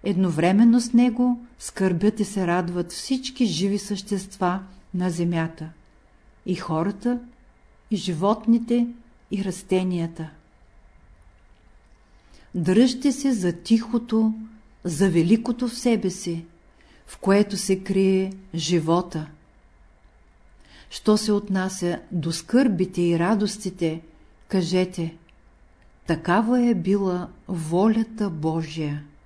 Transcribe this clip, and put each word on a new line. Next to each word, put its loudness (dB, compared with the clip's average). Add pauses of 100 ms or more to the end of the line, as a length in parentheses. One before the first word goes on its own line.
Едновременно 4
с -6
него 4 (140)
скърбят 0
и 0
се -2
радват -2
всички -4
живи 0
същества -4 (340)
на -2
земята – -4 (760)
и -2
хората, -4 (720)
и 0
животните, 0 (440)
и -2
растенията. -2 (2250)
Дръжте 4
се 0
за 0
тихото, 0 (500)
за 2
великото 2
в -8
себе 0
си, -6 (600)
в -20
което 2
се 0
крие 2 (220)
живота. 0 (1600)
Що 2
се 0
отнася -2 (120)
до -2
скърбите 0
и 2
радостите, -2 (460)
кажете: -2 (880)
„Такава 2
е 4
била 0 (180)
волята 0
Божия. -4 (220)